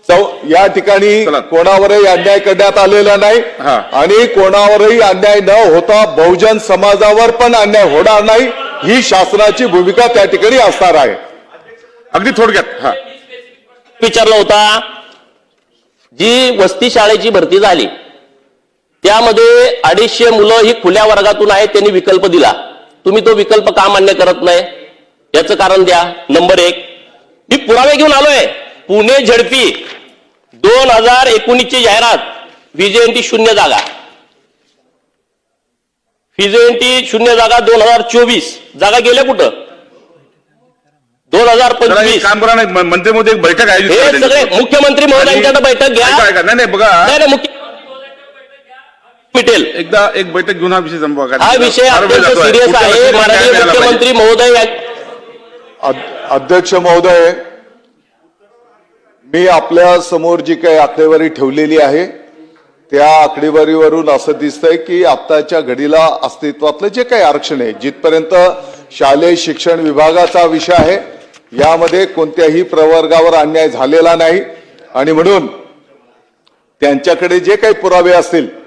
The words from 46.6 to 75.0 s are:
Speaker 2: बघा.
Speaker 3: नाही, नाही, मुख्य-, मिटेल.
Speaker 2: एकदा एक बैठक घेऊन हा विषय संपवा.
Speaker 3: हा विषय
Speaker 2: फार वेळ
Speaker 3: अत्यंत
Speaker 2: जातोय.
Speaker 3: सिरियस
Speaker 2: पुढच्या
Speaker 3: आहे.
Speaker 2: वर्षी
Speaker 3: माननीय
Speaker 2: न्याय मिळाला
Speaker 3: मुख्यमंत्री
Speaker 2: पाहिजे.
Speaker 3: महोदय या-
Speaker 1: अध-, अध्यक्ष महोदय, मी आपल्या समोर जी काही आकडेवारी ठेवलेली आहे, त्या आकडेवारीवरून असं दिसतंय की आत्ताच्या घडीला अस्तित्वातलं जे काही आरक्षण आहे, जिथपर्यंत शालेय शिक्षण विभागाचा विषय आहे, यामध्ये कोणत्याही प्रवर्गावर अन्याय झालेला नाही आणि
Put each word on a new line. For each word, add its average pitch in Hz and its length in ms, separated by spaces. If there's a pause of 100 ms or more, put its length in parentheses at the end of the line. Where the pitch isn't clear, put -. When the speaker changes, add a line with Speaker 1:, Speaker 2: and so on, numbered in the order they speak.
Speaker 2:
बघा. 190 380
Speaker 3:
नाही, 277 140
नाही, 302 100
मुख्य-, 277 200 (1900)
मिटेल. 233 400
Speaker 2:
एकदा 202 400
एक 175 180
बैठक 180 200
घेऊन 180 200
हा 185 60
विषय 165 200
संपवा. 143 440
Speaker 3:
हा 233 120
विषय 247 340
Speaker 2:
फार 233 160
वेळ 202 120
Speaker 3:
अत्यंत - 60
Speaker 2:
जातोय. 170 220
Speaker 3:
सिरियस 233 200
Speaker 2:
पुढच्या 226 220
Speaker 3:
आहे. 208 120
Speaker 2:
वर्षी 247 180
Speaker 3:
माननीय 214 200
Speaker 2:
न्याय - 140
मिळाला - 220
Speaker 3:
मुख्यमंत्री 240 380
Speaker 2:
पाहिजे. 226 140
Speaker 3:
महोदय 240 280
या- 226 140 (1120)
Speaker 1:
अध-, - 480
अध्यक्ष 180 440
महोदय, 175 600 (2000)
मी 175 140
आपल्या 175 540
समोर 170 380
जी 156 160
काही 160 220
आकडेवारी 156 520
ठेवलेली 151 480
आहे, 147 280 (840)
त्या 151 320
आकडेवारीवरून 156 840
असं 143 220
दिसतंय 151 460
की 175 260
आत्ताच्या 151 580
घडीला 147 640
अस्तित्वातलं 147 640
जे 220 160
काही 240 180
आरक्षण 147 400
आहे, 113 100
जिथपर्यंत 160 640 (600)
शालेय 151 380
शिक्षण 165 440
विभागाचा 165 640
विषय 160 280
आहे, 175 440 (340)
यामध्ये 165 540
कोणत्याही 160 580
प्रवर्गावर 160 680
अन्याय 156 360
झालेला 151 460
नाही 165 260 (540)
आणि 143 160